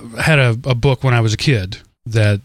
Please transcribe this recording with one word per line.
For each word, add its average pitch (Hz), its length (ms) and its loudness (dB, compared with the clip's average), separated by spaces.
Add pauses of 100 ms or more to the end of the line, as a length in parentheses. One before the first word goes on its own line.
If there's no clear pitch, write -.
(220)
had 151 160 2
a, 127 120 2 (140)
a 131 100 -2
book 127 300 0
when 131 80 2
I 120 80 2
was 110 140 0
a - 20 -6
kid 104 420 -2 (280)
that 107 380 2